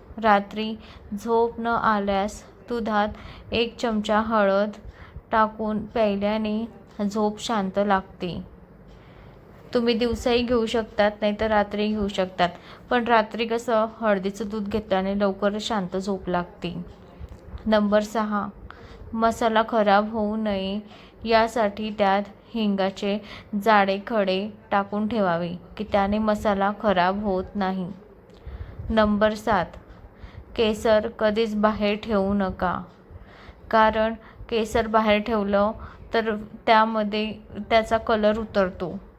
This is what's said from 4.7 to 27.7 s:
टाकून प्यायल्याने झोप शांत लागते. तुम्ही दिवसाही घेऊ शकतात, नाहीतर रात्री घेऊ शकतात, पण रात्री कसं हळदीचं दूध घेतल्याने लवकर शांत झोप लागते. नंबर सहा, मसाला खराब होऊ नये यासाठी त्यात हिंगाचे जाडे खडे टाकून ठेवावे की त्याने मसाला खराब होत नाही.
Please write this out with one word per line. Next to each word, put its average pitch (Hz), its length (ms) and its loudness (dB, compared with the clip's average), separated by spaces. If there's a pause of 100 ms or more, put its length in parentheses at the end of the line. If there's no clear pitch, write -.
टाकून 214 560 0
प्यायल्याने 214 800 0 (500)
झोप 214 260 0
शांत 202 360 -2
लागते. 190 680 -2 (1300)
तुम्ही 240 200 2
दिवसाही 233 480 0
घेऊ 233 240 2
शकतात, 220 440 0 (100)
नाहीतर 208 260 0
रात्री 208 420 0
घेऊ 214 200 -2
शकतात, 185 400 0 (420)
पण 247 140 2
रात्री 220 420 2
कसं 226 400 0 (140)
हळदीचं 202 480 0
दूध 208 200 -6
घेतल्याने 202 520 0
लवकर 202 400 0
शांत 196 360 -4
झोप 190 320 -4
लागते. 175 560 -4 (840)
नंबर 214 340 4
सहा, 214 460 -2 (640)
मसाला 226 560 2
खराब 214 440 4
होऊ 214 240 -2
नये 202 440 -2 (440)
यासाठी 220 640 2
त्यात 202 320 2 (320)
हिंगाचे 202 640 0 (440)
जाडे 202 440 6
खडे 196 440 0 (200)
टाकून 208 380 0
ठेवावे 175 460 0 (220)
की 214 80 -6
त्याने 202 340 0
मसाला 208 540 2 (100)
खराब 190 400 2
होत 190 220 0 (100)
नाही. 190 380 -4 (1000)